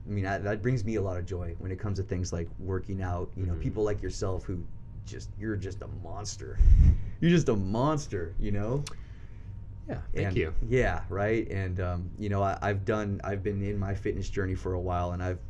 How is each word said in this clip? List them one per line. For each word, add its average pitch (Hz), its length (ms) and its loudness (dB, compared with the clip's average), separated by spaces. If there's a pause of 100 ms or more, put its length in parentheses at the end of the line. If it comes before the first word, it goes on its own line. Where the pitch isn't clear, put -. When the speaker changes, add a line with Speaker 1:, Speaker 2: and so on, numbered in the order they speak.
Speaker 1:
I 101 40 -8
mean, 101 140 -2
I, 98 140 -2
that 107 240 -4
brings 123 200 0
me 110 120 -2
a 98 80 0
lot 92 160 -2
of 85 80 -6
joy - 320 -6
when 92 120 -8
it 92 80 -6
comes 101 200 -4
to 95 40 -2
things 90 300 -4
like 85 160 -4 (100)
working 95 440 -4
out, 87 340 -4
you 92 80 -4
know, 87 80 0
Speaker 2:
Mm-hmm. - 100 -4
Speaker 1:
people 107 220 -2
like 104 180 0
yourself 92 420 -4
who 87 200 -6 (400)
just, - 240 -10 (100)
you're 107 180 -4
just 92 260 -6
a - 60 -12 (140)
monster. - 560 -8 (300)
<laughs> - 320 4
You're 170 100 8
just 175 200 8
a 110 60 6
monster, 104 840 0
you 104 140 4
know? 113 320 0 (1040)
Speaker 2:
Yeah, - 120 -6 (140)
thank 101 140 2
Speaker 1:
And 90 80 0
Speaker 2:
you. 80 180 0 (140)
Speaker 1:
yeah, 101 400 2
right? 104 420 0
And, 92 280 -2
um, 90 400 -2
you 104 100 -4
know, 98 140 0
I, 98 180 0
I've 101 240 -2
done, 104 380 0
I've 98 220 -4
been 101 180 -2
in 101 160 -2
my 101 160 -2
fitness - 340 -2
journey 92 280 -2
for 92 180 -4
a 90 60 -2
while, 87 320 -2
and 90 100 -4
I've 92 160 -4 (120)